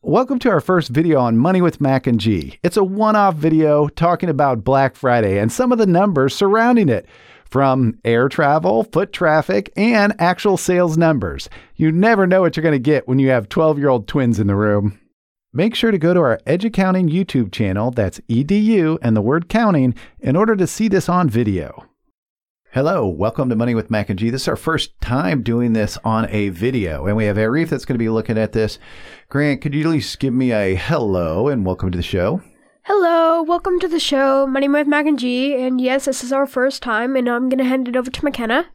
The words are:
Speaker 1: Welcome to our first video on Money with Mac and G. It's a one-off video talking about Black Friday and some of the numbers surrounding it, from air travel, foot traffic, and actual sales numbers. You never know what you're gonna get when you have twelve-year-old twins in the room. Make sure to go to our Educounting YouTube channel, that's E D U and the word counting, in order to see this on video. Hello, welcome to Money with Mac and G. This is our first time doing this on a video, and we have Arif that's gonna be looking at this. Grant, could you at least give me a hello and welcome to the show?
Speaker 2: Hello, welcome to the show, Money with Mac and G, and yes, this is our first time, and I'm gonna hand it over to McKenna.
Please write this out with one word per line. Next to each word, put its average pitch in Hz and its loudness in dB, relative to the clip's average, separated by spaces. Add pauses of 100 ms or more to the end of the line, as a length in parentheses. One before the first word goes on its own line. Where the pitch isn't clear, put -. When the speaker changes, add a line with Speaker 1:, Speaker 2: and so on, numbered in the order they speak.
(180)
Speaker 1:
Welcome 254 -2
to 247 2
our 165 2
first 180 0
video 151 2
on 113 2
Money 180 2
with 170 0
Mac 135 0
and 117 2
G. 92 -2
It's 175 0
a 208 4
one-off 202 2
video 151 2
talking 170 0
about 135 0
Black 135 2
Friday 113 2
and 107 0
some 247 0
of 247 2
the 220 2
numbers 170 2
surrounding 220 2
it, 107 -2 (420)
from 131 0
air 117 2
travel, 165 0
foot 196 -2
traffic, 175 0
and 214 2
actual 180 0
sales 175 0
numbers. 127 0 (280)
You 160 2
never 196 4
know 190 4
what 170 0
you're 160 -4
gonna 147 2
get 135 0
when 131 0
you 131 4
have 120 0
twelve-year-old 143 2
twins 120 0
in 101 0
the 98 2
room. 104 0 (540)
Make 202 -2
sure 226 0
to 190 0
go 165 2
to 180 4
our 120 2
Educounting 185 0
YouTube 147 -2
channel, 107 -2
that's 104 -4
E 117 0
D 196 0
U 196 2
and 113 0
the 104 0
word 156 0
counting, 170 2 (240)
in - -2
order 214 2
to 185 0
see 220 -2
this 190 0
on 180 2
video. 101 -4 (880)
Hello, 143 0
welcome 107 -2
to 117 0
Money 120 0
with 110 -4
Mac 107 -2
and 95 -2
G. 113 -2
This 131 -4
is - -4
our - -2
first - -6
time 135 -2
doing 117 0
this 107 -2
on 110 -2
a 104 -2
video, 90 -4
and 101 0
we 110 0
have 104 0
Arif 131 0
that's 139 -6
gonna 123 -2
be 113 0
looking 110 -2
at 107 -2
this. 110 -2 (520)
Grant, 143 -2
could 143 -4
you 151 -2
at - 0
least - -4
give 135 -2
me 127 0
a 98 0
hello 95 -2
and 123 -2
welcome 92 -2
to 87 -6
the 87 -4
show? 101 -2 (420)
Speaker 2:
Hello, 339 2
welcome 349 -2
to 359 -4
the 320 -2
show, 269 0
Money 269 -2
with 294 0
Mac 294 0
and 294 0
G, 254 -2
and 254 -2
yes, 262 -2
this 262 -4
is 247 -10
our 269 0
first 269 -4
time, 240 -2
and 247 0
I'm 240 -2
gonna 262 0
hand 254 -2
it 247 -4
over 254 -2
to - -8
McKenna. 269 -2